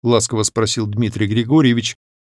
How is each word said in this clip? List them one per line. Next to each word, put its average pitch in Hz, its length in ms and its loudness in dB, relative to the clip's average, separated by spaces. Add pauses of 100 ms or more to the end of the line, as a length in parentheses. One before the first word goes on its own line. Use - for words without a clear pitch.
ласково 117 400 0
спросил 110 440 -2
Дмитрий 104 400 -2
Григорьевич, 117 680 2 (300)